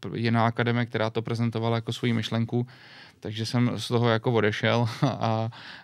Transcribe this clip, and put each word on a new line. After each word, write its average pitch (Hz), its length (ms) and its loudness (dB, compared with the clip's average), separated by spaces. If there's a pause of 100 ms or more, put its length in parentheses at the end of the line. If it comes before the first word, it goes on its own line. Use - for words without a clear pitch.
pr-, 98 160 -10
jiná 113 300 4
akademie, 117 400 0
která 110 240 -2
to 113 120 -4
prezentovala 113 540 -2
jako 117 160 -4
svoji 120 200 -2
myšlenku, 117 540 -2 (540)
takže 110 260 -6
jsem 120 300 2
z 113 120 -8
toho 120 200 2
jako 113 240 2
odešel 110 640 2
<laughs> - 80 -2
a, 113 480 0 (340)